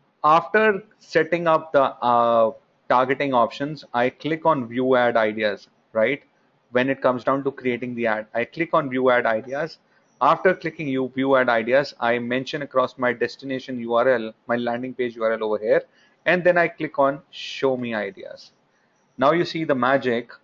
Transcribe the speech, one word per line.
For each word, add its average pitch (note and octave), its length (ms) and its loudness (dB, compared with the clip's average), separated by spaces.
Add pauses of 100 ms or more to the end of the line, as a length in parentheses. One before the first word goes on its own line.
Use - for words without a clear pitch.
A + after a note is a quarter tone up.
(260)
after G3 580 2 (160)
setting E3 480 0
up D#3+ 240 0
the, C#3 120 4
uh, A#2 680 2 (380)
targeting C3 440 0
options, C#3 600 -2
I A#2+ 160 0
click D#3+ 360 -6
on C#3+ 220 2
view B2+ 300 2
ad A#2+ 180 2
ideas, G#2+ 540 0 (240)
right? A2+ 280 0 (500)
When B2+ 180 0
it C3+ 120 -4
comes B2+ 220 0
down C#3 220 0
to C3+ 60 -2
creating B2 440 -6
the A#2 120 -2
ad, A2 260 -2
I A#2 100 -2
click D#3+ 300 -6
on D3+ 160 0
view B2+ 200 0
ad B2 160 4
ideas. B2 520 -4 (460)
After D#3+ 300 4
clicking D#3+ 340 -8
you, C3 280 -2
view C3+ 200 2
ad B2+ 140 4
ideas, A#2+ 500 0
I A#2+ 200 0
mention B2+ 420 -6
across C3 380 -2
my B2 120 0
destination B2+ 680 -6
U A#2 160 -4
R B2 120 4
L, A2+ 260 0 (120)
my A#2+ 100 -2
landing A#2+ 380 -6
page B2 220 -4
U A#2 80 -6
R A2 80 2
L A2+ 120 -4
over G#2+ 140 -2
here, A#2+ 240 2 (460)
and F3 160 0
then F3 160 4
I E3+ 80 2
click D3+ 320 -8
on C#3 320 0
show - 440 -4
me A#2+ 200 -8
ideas. - 560 -10 (680)
Now C#3 140 4
you E3+ 140 2
see D#3+ 180 -6
the D3 100 0
magic. B2 580 0 (120)